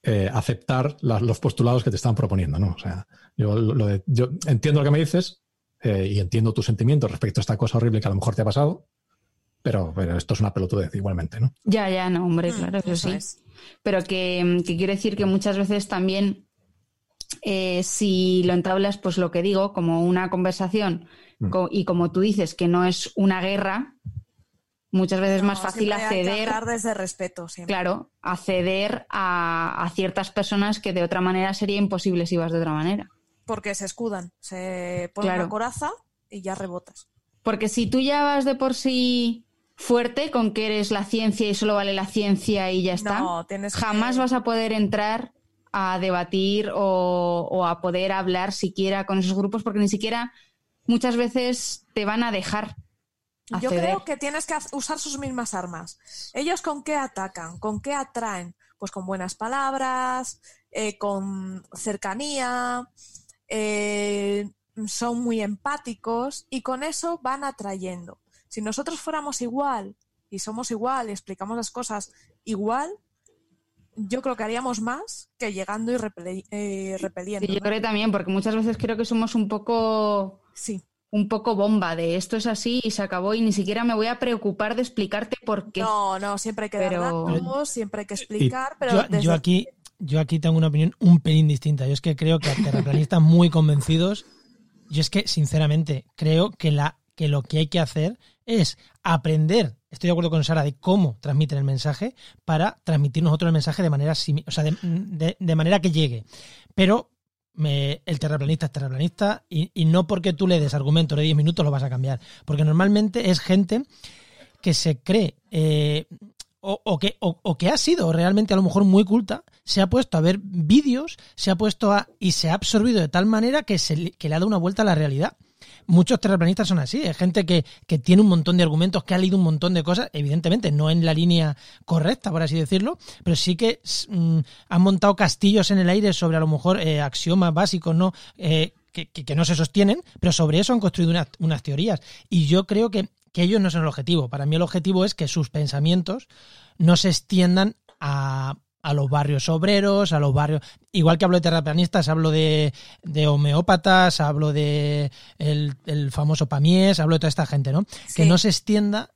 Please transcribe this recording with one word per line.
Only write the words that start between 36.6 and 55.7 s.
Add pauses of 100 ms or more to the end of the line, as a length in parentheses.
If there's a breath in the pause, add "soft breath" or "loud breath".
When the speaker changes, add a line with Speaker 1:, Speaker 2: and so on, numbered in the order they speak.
Speaker 2:
Porque
si
tú
ya
vas
de
por
sí (300)
fuerte
con
que
eres
la
ciencia
y
solo
vale
la
ciencia
y
ya
está,
Speaker 3:
No,
tienes
Speaker 2:
jamás
Speaker 3:
que
Speaker 2:
vas
a
poder
entrar (400)
a
debatir
o,
o
a
poder
hablar
siquiera
con
esos
grupos,
porque
ni
siquiera (540 soft breath)
muchas
veces
te
van
a
dejar (760)
Speaker 3:
Yo
Speaker 2:
acceder.
Speaker 3:
creo
que
tienes
que
haz-,
usar
sus
mismas
armas. (360 loud breath)